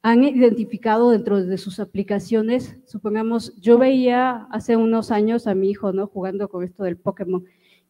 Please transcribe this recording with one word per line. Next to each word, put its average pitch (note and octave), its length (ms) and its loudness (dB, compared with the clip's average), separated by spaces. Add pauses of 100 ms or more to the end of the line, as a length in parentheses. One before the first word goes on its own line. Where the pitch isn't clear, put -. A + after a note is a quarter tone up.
han A#3 220 4
identificado A#3 880 2
dentro G#3 320 0
de F#3 140 -4
sus F#3 220 -10
aplicaciones? G#3+ 1040 -4
Supongamos, A3 760 -6
yo A#3 160 6
veía B3+ 720 2
hace A3 260 -2
unos A3+ 340 0
años A3+ 360 0
a G3+ 80 0
mi F#3+ 140 0
hijo, G3+ 240 -4
¿no? G3 140 -4
Jugando G3 420 -8
con F3+ 140 -8
esto F3+ 200 -10
del F3 140 -6
Pokémon. F3+ 460 -6 (460)